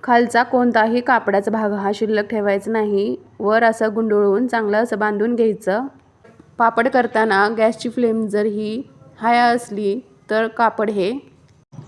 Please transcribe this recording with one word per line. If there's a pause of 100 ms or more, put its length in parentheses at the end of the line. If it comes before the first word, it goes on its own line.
खालचा
कोणताही
कापडाचा
भाग
हा
शिल्लक
ठेवायचा
नाही. (240)
वर
असं
गुंडाळून
चांगलं
असं
बांधून
घ्यायचं. (720)
पापड
करताना (100)
गॅसची
फ्लेम
जर
ही (380)
हाय (140)
असली (300)
तर
कापड
हे (760)